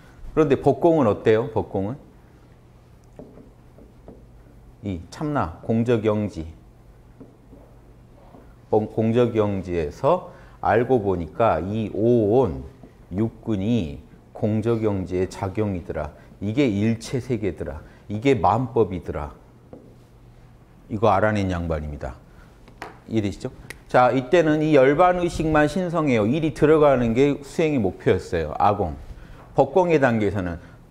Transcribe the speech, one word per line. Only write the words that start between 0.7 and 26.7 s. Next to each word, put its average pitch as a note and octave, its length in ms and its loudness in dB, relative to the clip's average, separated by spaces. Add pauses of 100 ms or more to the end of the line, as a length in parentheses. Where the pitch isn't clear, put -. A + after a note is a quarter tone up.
어때요? A2 420 2
법공은? G2+ 460 -6 (3000)
이 F#2 260 -8
참나, C3+ 540 -6
공적영지. G#2+ 920 0 (2250)
공-, A2 160 2
공적영지에서 G#2+ 1500 -2 (300)
알고 A#2+ 400 2
보니까 F#2 600 0
이 G#2 300 -6
오온 G#2+ 720 2 (520)
육근이 G#2 840 -4 (340)
공적영지의 G#2 1000 -2
작용이더라. F2+ 800 -6 (280)
이게 A2 280 0
일체 A2 520 -2
세계더라. F2+ 640 -6 (280)
이게 A2+ 260 0
마음법이더라. F#2 1080 -2 (1500)
이거 G#2+ 180 2
알아낸 G2+ 400 2
양반입니다. D2+ 640 -6 (920)
이해되시죠? G2+ 420 -4 (380)
자, B2 240 4
이때는 D#3 500 2
이 D#3 140 2
열반의식만 D#3 920 4
신성해요. D#3 600 0
일이 D3+ 260 0
들어가는 C#3+ 600 4